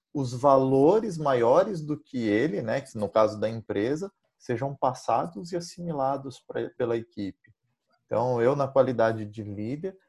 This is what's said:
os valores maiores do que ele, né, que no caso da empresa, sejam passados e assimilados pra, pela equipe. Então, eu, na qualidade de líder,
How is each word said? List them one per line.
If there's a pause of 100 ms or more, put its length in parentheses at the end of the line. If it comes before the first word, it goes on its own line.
(120)
os
valores
maiores
do
que
ele,
né,
que
no
caso
da
empresa, (260)
sejam
passados
e
assimilados
pra,
pela
equipe. (540)
Então,
eu,
na
qualidade
de
líder, (120)